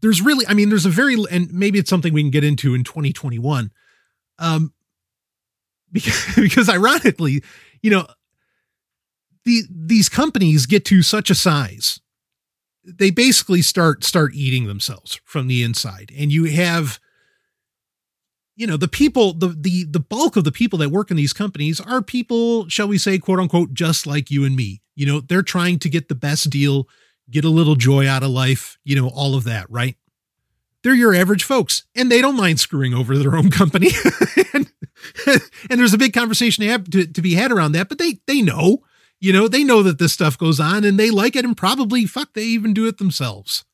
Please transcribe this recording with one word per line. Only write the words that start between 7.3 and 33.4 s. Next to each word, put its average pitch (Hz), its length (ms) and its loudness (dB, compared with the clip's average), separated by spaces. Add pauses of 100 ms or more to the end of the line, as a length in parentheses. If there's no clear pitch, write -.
you 220 100 0
know, 190 160 0 (1400)
the, 233 240 0
these 175 400 2
companies 180 560 2
get 190 180 2
to 190 180 6
such - 280 0
a 196 40 4
size, 127 640 -2 (840)
they 190 260 0
basically 196 520 2
start, 165 420 0
start 151 300 0
eating 131 320 -2
themselves 104 580 -10
from 131 240 -6
the 123 140 0
inside. 107 520 -6
And 143 160 -2
you 160 140 2
have, 165 560 -2 (1500)
you 226 120 -8
know, 175 100 -2
the 156 120 -2
people, 247 440 2
the, 165 160 -2
the, 175 360 -2
the 156 140 -4
bulk 233 380 0
of 185 80 2
the 143 80 0
people 208 280 -2
that 143 100 0
work 196 200 -4
in 175 60 -2
these 143 160 0
companies 160 480 -4
are 233 220 -4
people, 233 680 -2
shall 208 180 -2
we 202 120 0
say, 190 200 0
quote 185 220 -2
unquote, 175 320 0
just 160 340 -2
like 147 240 -4
you 139 140 0
and 135 100 0
me. 107 280 -6 (120)
You 143 120 -4
know, 147 140 -2
they're 175 220 -2
trying 175 360 -2
to - 100 -4
get 156 220 -4
the 151 40 -4
best 143 360 -4
deal 139 360 0 (440)
get 147 140 -2
a 160 60 2
little 160 240 4
joy 135 340 4
out 135 140 0
of 135 80 -2
life, 127 540 -2
you 139 100 -2
know, 131 140 0
all 139 260 -4
of 131 100 -2
that, 107 260 -8
right? 120 260 -6 (840)
They're 254 120 4
your 240 200 6
average 180 300 2
folks, - 400 -2 (100)
and 254 160 0
they 240 100 6
don't 269 160 2
mind 175 240 0
screwing 131 340 -2
over 127 240 0
their 139 180 0
own 165 140 4